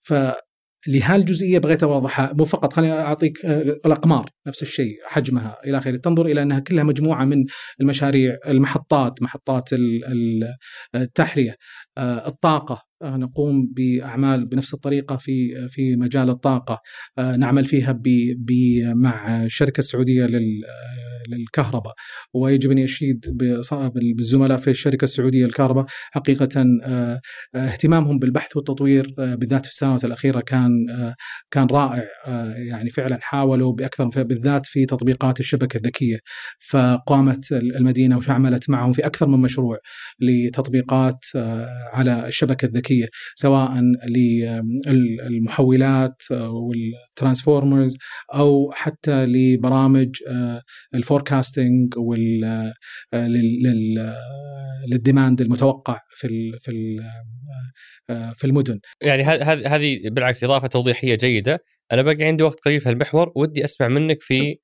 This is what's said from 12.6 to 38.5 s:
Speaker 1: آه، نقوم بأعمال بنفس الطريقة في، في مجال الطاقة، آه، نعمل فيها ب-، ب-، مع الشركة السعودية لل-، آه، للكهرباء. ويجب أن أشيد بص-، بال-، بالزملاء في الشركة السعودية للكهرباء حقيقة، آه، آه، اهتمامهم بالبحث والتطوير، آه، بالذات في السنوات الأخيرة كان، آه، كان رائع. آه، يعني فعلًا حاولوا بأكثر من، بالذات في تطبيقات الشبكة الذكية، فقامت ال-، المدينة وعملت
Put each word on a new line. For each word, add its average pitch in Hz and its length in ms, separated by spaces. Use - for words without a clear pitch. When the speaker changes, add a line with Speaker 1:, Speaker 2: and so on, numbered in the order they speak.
Speaker 1:
آه، 139 140
نقوم 131 600
بأعمال 127 720
بنفس 135 260
الطريقة 139 420
في، 127 520
في 127 280
مجال 127 340
الطاقة، 123 500
آه، 127 180
نعمل 131 280
فيها 135 280
ب-، 123 460
ب-، 120 580
مع 117 480
الشركة 135 340
السعودية 127 480
لل-، 110 380
آه، - 640
للكهرباء. 117 680
ويجب 131 360
أن 135 80
أشيد 135 480
بص-، 123 480
بال-، 123 400
بالزملاء 131 440
في 131 120
الشركة 139 340
السعودية 131 400
للكهرباء 131 440
حقيقة، 139 600
آه، 123 360
آه، 127 40
اهتمامهم 147 600
بالبحث 127 380
والتطوير، 139 640
آه، 127 160
بالذات 123 320
في - 40
السنوات 131 340
الأخيرة 123 360
كان، 120 500
آه، 120 240
كان 135 160
رائع. 123 380
آه، 117 280
يعني 117 360
فعلًا 127 320
حاولوا 131 500
بأكثر 131 320
من، 127 200
بالذات 131 420
في 131 200
تطبيقات 127 540
الشبكة 127 360
الذكية، 113 420
فقامت 135 840
ال-، 123 240
المدينة 127 520
وعملت 127 420